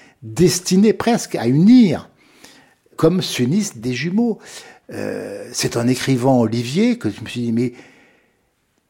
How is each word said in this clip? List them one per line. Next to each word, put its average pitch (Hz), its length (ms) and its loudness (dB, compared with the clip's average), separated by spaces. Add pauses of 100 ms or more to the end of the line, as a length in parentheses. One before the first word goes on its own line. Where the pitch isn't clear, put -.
(220)
destinés 185 680 2
presque 208 440 -2
à 113 100 -4
unir, 165 640 4 (840)
comme 175 260 2
s'unissent 135 540 -2
des 120 160 -6
jumeaux. 180 480 -2 (520)
Euh, 104 600 -10
c'est 127 240 -4
en 120 100 -2
écrivant 127 540 2
Olivier 123 580 0
que 113 120 -6
je 98 100 -12
me 110 60 -14
suis 120 160 -8
dit, 117 100 -2
mais 120 200 -2 (1160)